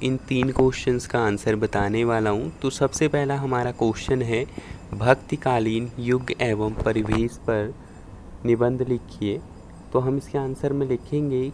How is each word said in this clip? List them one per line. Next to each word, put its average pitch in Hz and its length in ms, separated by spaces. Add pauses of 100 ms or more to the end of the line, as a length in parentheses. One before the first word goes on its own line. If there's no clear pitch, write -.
इन 131 140
तीन 131 360
questions 127 540
का 123 140
answer 107 360
बताने 107 480
वाला 113 260
हूं। 123 320
तो 135 80
सबसे 143 380
पहला 139 280
हमारा 127 340
question 120 520
है, 117 240 (480)
भक्तिकालीन 117 1040
युग 123 420
एवं 107 320
परिवेश 110 600
पर 107 420 (720)
निबंध 120 360
लिखिए। 120 580 (520)
तो 131 60
हम 131 180
इसके 139 220
answer 135 340
में 139 160
लिखेंगे 135 640